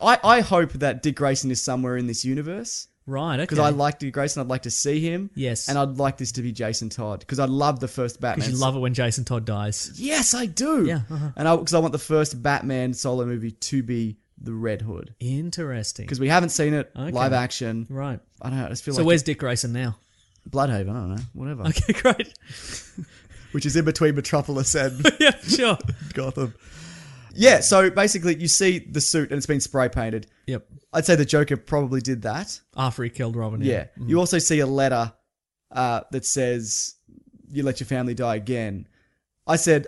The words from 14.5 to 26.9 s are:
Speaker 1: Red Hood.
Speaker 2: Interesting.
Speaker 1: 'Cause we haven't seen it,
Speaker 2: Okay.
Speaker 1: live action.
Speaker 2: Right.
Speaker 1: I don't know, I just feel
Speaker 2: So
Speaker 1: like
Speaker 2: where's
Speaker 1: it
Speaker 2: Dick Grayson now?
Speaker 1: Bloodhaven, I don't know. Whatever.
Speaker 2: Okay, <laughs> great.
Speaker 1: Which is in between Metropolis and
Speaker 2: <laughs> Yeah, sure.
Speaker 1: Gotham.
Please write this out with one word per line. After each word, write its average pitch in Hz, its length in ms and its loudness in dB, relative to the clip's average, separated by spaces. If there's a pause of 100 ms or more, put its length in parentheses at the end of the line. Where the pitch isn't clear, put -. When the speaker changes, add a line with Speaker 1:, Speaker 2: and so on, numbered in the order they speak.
Speaker 1:
Red 110 300 -4
Hood. 104 380 -10
Speaker 2:
Interesting. 135 840 -6
Speaker 1:
'Cause 127 140 -6
we 135 80 2
haven't 170 220 4
seen 151 240 2
it, 147 200 -2
Speaker 2:
Okay. 135 180 -6
Speaker 1:
live 131 200 2
action. 117 560 -2
Speaker 2:
Right. 135 320 -6 (220)
Speaker 1:
I 123 80 -6
don't 131 80 -4
know, 120 80 -4
I - 20 -6
just - 160 -8
feel 143 100 -4
Speaker 2:
So 175 60 0
Speaker 1:
like 160 60 4
Speaker 2:
where's 165 160 6
Speaker 1:
it - 40 -4
Speaker 2:
Dick 156 120 -2
Grayson 123 340 -2
now? 120 240 -2 (540)
Speaker 1:
Bloodhaven, 117 400 0
I - 20 -4
don't 95 220 -4
know. 113 80 -6 (100)
Whatever. 135 360 -8
Speaker 2:
Okay, - 240 2
<laughs> - 20 6
great. - 400 0 (1160)
Speaker 1:
Which 143 140 -2
is 139 100 2
in 165 80 4
between 151 300 2
Metropolis 139 600 -2
and 135 300 0 (100)
Speaker 2:
<laughs> - 60 -4
Yeah, 294 220 6
sure. 240 340 2 (380)
Speaker 1:
Gotham. 131 400 -4 (800)